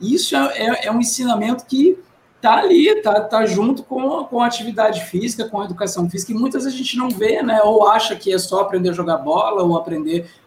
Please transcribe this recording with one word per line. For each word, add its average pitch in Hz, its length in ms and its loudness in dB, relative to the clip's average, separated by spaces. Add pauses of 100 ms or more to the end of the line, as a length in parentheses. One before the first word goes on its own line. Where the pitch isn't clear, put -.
isso 277 360 -2
é, 269 220 -2
é, 226 280 -2
é 214 60 -2
um 233 80 0
ensinamento 240 680 -2
que 302 320 2 (420)
tá - 180 4
ali, 370 440 6
tá, 208 200 2
tá 220 240 0
junto 208 360 0
com, 269 420 -4
com 240 180 -4
a 233 40 2
atividade 214 600 -2
física, 220 420 -4
com 208 120 -6
a 208 40 -6
educação 180 440 -4
física, 185 220 -8
e 214 60 -4
muitas 262 280 -2
vezes 254 140 -6
a 262 40 -8
gente 240 140 -6
não 254 120 -2
vê, 220 340 0
né? 220 220 2
Ou 208 240 6
acha 214 260 2
que 190 180 -4
é 185 60 2
só 185 220 -2
aprender 185 300 0
a - 20 -2
jogar 165 240 -2
bola 190 480 0
ou 170 120 2
aprender 165 540 -4 (160)